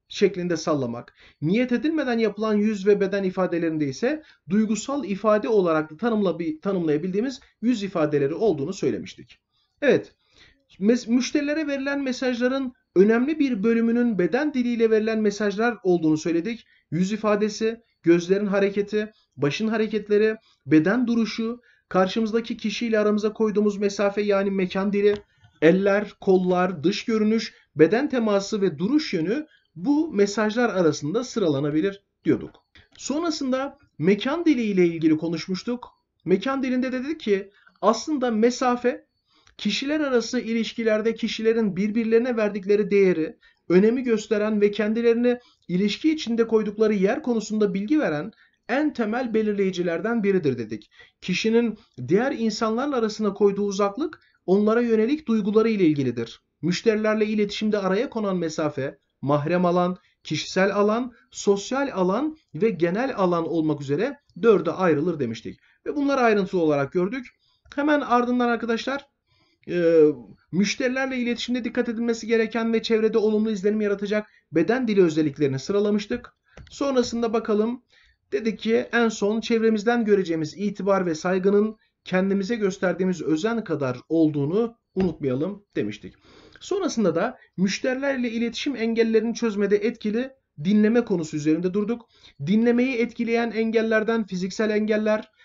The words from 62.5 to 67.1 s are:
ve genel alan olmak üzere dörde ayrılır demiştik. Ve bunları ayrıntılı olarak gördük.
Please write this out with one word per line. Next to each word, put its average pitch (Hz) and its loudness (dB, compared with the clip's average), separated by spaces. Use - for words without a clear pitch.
ve 190 2
genel 180 0
alan 175 0
olmak 151 0
üzere 165 -4
dörde 180 4
ayrılır 165 0
demiştik. 113 -8
Ve - -6
bunları 277 0
ayrıntılı 202 2
olarak 143 0
gördük. 202 -4